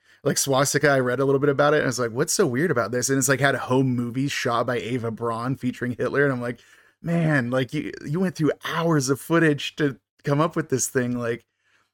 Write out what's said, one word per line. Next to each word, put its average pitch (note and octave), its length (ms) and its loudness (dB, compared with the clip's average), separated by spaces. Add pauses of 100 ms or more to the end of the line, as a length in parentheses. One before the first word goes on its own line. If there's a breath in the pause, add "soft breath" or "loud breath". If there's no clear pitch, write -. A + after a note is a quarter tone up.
(220 soft breath)
like, C#3 160 0
swastika, C#3 520 2
I C#3 100 4
read B2 180 0
a C3+ 60 0
little C3+ 160 2
bit C#3+ 100 2
about C#3+ 240 4
it, D3+ 40 4
and B2 80 0
I - 0 -
was A#2+ 120 -4
like, A#2 140 -2
"What's C3+ 200 -2
so G3 140 2
weird C#3 240 0
about A2+ 220 0
this?" B2 160 -2
And C3+ 100 2
it's, B2+ 100 0
like, C3+ 120 2
had C#3 160 4
home B2+ 400 0
movies B2 340 -2
shot A#2+ 380 -2
by B2 100 -2
Eva A2+ 320 -4
Braun A#2 460 -4
featuring B2 420 -6
Hitler, B2+ 240 0
and C#3+ 100 2
I'm B2 80 -4
like, A#2+ 200 -8 (420 soft breath)
"Man, D#3 480 0
like, C3 240 -2
you, - 160 -4 (160)
you D3 140 -2
went F#3+ 160 -2
through D3 160 2 (120)
hours D#3+ 440 0
of C#3 120 0
footage D#3+ 540 2
to C#3+ 240 -2 (240)
come C#3+ 180 0
up D#3+ 140 0
with D3+ 140 -4
this B2+ 180 -2
thing." B2 320 -2
Like, A#2 280 -6 (480)